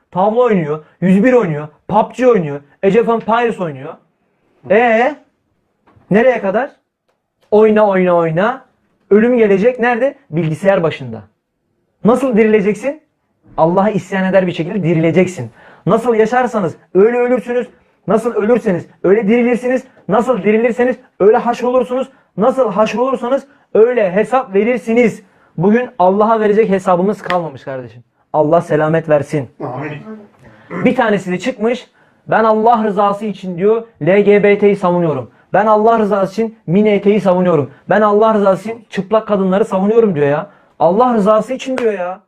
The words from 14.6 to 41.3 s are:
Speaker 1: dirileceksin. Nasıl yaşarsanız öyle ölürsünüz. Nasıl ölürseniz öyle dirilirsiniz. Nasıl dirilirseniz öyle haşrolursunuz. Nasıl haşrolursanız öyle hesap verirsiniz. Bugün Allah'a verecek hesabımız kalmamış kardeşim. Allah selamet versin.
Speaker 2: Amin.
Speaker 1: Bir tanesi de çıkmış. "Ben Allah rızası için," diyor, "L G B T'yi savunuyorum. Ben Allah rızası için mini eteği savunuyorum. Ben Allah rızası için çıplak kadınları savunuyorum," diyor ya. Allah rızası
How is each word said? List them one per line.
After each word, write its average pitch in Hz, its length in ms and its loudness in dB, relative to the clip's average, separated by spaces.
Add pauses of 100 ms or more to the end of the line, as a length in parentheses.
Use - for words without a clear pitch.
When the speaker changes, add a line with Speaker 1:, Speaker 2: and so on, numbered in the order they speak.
Speaker 1:
dirileceksin. 165 680 0 (360)
Nasıl 226 280 0
yaşarsanız 220 640 0 (180)
öyle 226 240 4
ölürsünüz. 240 500 -2 (380)
Nasıl 226 280 -2
ölürseniz 208 520 0 (180)
öyle 196 240 2
dirilirsiniz. 240 560 0 (240)
Nasıl 220 340 0
dirilirseniz 226 540 0 (240)
öyle 208 160 4
haşrolursunuz. 247 720 -2 (280)
Nasıl 233 360 0
haşrolursanız 247 720 -2 (280)
öyle 220 380 2
hesap 185 420 -2
verirsiniz. 226 680 0 (340)
Bugün 220 420 0
Allah'a 214 420 2
verecek 208 300 0
hesabımız 190 520 -2
kalmamış 165 420 -6
kardeşim. 123 380 -14 (300)
Allah 151 280 2
selamet 156 480 -2
versin. 147 420 -2 (100)
Speaker 2:
Amin. 139 320 -10 (920)
Speaker 1:
Bir 247 120 2
tanesi 208 360 -2
de 180 60 -4
çıkmış. 233 520 -6 (360)
"Ben 202 180 2
Allah 220 400 2
rızası 202 400 -2
için," 185 340 -8
diyor, 220 240 2 (200)
"L 185 180 4
G 202 220 4
B 202 160 2
T'yi 202 180 2
savunuyorum. 170 540 -2 (220)
Ben 196 140 0
Allah 220 320 4
rızası 196 340 -2
için 220 340 -6
mini 208 220 2
eteği 202 320 2
savunuyorum. 180 500 0 (180)
Ben 196 120 2
Allah 214 340 2
rızası 196 340 0
için 226 220 -12
çıplak 214 380 -4
kadınları 190 360 0
savunuyorum," 202 500 0
diyor 147 120 0
ya. 147 200 -2 (320)
Allah 226 360 2
rızası 214 380 0